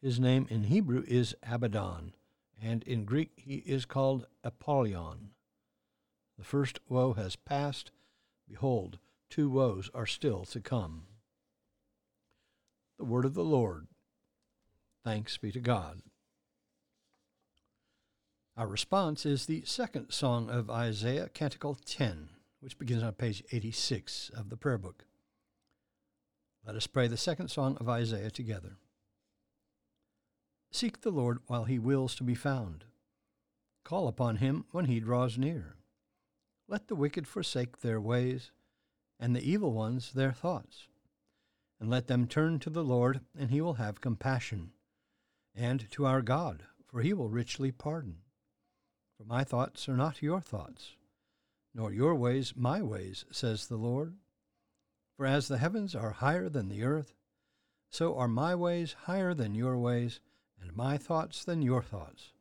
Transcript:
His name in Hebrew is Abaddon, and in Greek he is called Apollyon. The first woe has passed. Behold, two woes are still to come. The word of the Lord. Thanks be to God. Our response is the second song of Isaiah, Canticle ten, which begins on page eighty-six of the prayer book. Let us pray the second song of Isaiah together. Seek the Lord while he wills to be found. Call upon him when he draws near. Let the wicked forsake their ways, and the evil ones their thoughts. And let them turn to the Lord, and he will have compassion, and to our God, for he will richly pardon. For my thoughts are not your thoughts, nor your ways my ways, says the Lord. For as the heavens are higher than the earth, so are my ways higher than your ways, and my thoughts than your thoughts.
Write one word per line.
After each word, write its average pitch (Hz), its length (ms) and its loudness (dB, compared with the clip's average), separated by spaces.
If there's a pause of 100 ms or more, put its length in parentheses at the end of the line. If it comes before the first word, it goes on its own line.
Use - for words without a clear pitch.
His 123 180 2
name 127 300 6
in 110 140 2
Hebrew 131 440 4
is 120 360 4
Abaddon, 101 720 -2 (440)
and 113 240 0
in 113 220 0
Greek 143 300 0
he 135 220 -10
is 135 280 -2
called 135 400 0 (180)
Apollyon. 104 880 -2 (1040)
The 101 80 -16
first 139 360 0 (100)
woe 127 240 4
has 95 220 -2
passed. 143 560 -4 (560)
Behold, 104 500 -2 (320)
two 147 220 2
woes 120 420 2
are 113 140 -4
still 98 380 -2
to - 140 -8
come. 82 440 -4 (1900)
The - 80 -8
word 123 200 2
of 135 100 0
the 175 80 2
Lord. 113 420 2 (1160)
Thanks 110 340 -4
be 107 140 -4
to 127 80 -6
God. 95 420 0 (2500)
Our 113 100 -2
response 156 580 0
is 139 200 2
the 160 180 -2
second - 460 -4
song 120 400 0
of 117 200 -2
Isaiah, 117 600 0
Canticle 143 560 -4
ten, 82 440 -2 (300)
which 131 200 -16
begins 120 240 0
on 113 100 -2
page 107 380 -2
eighty-six - 840 -4
of 107 140 -8
the 113 80 -10
prayer 131 200 0
book. 95 280 -10 (1600)
Let 107 100 -8
us 107 120 -4
pray 127 200 4
the 117 80 0
second 165 320 -2
song 135 320 0
of 117 80 -2
Isaiah 113 420 0
together. 101 460 -8 (2000)
Seek - 300 -4
the 233 80 0
Lord 123 380 2
while 120 160 -2
he 120 160 0
wills 131 360 2
to - 80 -6
be 120 120 2
found. 113 480 -4 (1040)
Call 170 240 0
upon 117 260 2
him 135 360 2
when 175 140 0
he 120 140 4
draws 120 380 2
near. 131 400 -2 (880)
Let 208 220 -6
the 226 60 -2
wicked 147 320 0
forsake 127 520 -4
their 110 220 0
ways, 123 500 0 (680)
and 120 140 2
the 123 160 0
evil 190 220 2
ones 113 400 -2
their 135 220 2
thoughts. - 560 -4 (880)
And 110 100 -4
let 123 180 2
them 123 200 4
turn 156 320 2
to 165 100 -8
the 160 140 -2
Lord, 127 380 4 (160)
and 139 140 -2
he 143 100 4
will 165 140 0
have 107 260 -4
compassion, 113 720 -2 (840)
and 120 360 0
to 143 140 0
our 131 160 4
God, 120 420 0 (220)
for 117 160 -4
he 165 120 4
will 139 160 0
richly 120 420 0
pardon. 131 460 -6 (1000)
For 110 80 -20
my 120 180 0
thoughts - 460 -2
are 127 80 2
not 147 240 0
your 160 180 0
thoughts, - 560 -10 (760)
nor 110 180 -4
your 139 240 4
ways 123 400 0
my 131 260 2
ways, 95 500 -6
says 110 360 -2
the 117 100 -4
Lord. 131 380 -2 (1040)
For 139 80 -2
as 139 240 4
the 135 80 0
heavens 180 380 0
are 110 160 0
higher 170 360 2
than 127 220 -2
the 101 140 -4
earth, 143 300 0 (760)
so 165 260 0
are 127 140 2
my 143 260 2
ways 175 480 0
higher 185 300 0
than 117 200 0
your 127 240 0
ways, 120 440 0 (400)
and 87 120 -12
my 131 240 0
thoughts 160 460 -2
than 170 180 0
your 127 200 4
thoughts. - 600 -12